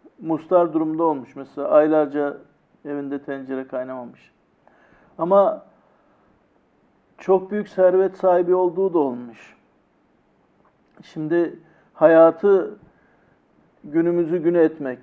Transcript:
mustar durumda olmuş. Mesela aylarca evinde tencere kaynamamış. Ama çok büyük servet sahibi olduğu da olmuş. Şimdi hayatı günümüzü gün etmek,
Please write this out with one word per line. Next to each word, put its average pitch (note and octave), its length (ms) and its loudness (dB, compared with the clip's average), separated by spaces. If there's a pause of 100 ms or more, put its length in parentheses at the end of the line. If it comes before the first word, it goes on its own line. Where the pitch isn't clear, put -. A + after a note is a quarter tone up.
(220)
mustar E3 520 -2
durumda D#3+ 300 -2
olmuş. C#3 320 -4
Mesela C#3+ 320 -12
aylarca D3 680 0 (480)
evinde C#3+ 360 -10
tencere C3+ 460 -12
kaynamamış. B2+ 640 -14 (880)
Ama F#3+ 480 2 (1500)
çok F#3+ 340 -2
büyük G#3 180 -6
servet F#3 480 0
sahibi F3+ 380 2
olduğu F3+ 380 -2
da E3+ 60 0
olmuş. B2 580 -8 (1400)
Şimdi E3 580 -4 (340)
hayatı E3 840 4 (1080)
günümüzü E3 540 -2
gün E3 160 -2
etmek, D#3 500 0